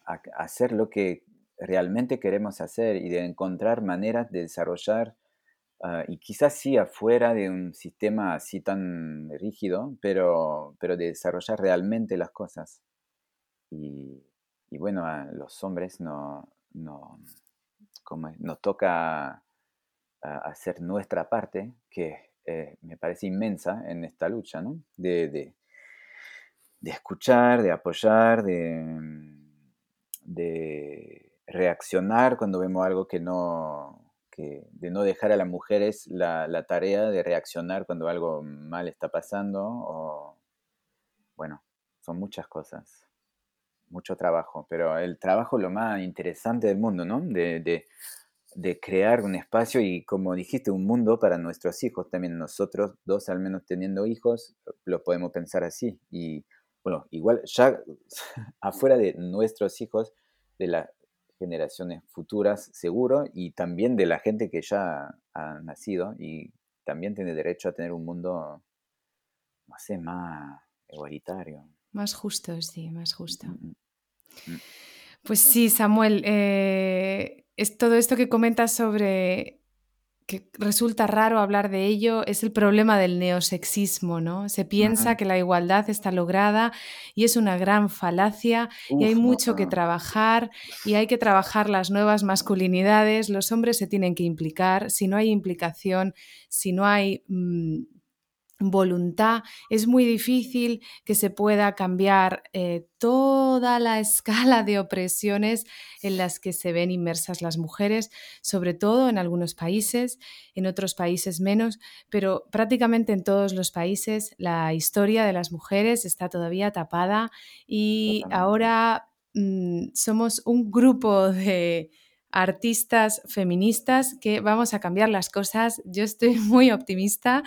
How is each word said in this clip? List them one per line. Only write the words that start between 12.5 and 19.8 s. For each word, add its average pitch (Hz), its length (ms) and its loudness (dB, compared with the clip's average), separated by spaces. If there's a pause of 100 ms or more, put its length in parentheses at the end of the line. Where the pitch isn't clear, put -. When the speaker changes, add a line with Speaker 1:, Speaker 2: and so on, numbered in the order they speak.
Speaker 1:
Y, 69 520 -16 (460)
y - 80 -14
bueno, 90 280 -6
a 76 200 -8
los - 380 -16
hombres 92 360 -8
no, 71 540 -14 (200)
no, 73 460 -18 (840)
¿cómo 80 260 -12
es? 80 100 -18
Nos 80 220 -12
toca 82 680 -2
a, - 140 -20 (800)